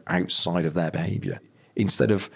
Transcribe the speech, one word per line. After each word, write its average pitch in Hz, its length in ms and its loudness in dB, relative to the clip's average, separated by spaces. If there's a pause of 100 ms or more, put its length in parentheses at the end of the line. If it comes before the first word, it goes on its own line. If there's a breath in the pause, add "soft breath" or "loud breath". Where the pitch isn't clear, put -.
outside 87 580 0
of 78 100 -2
their 82 160 0
behaviour. 98 480 -4 (360 soft breath)
Instead 104 360 2
of 98 240 -2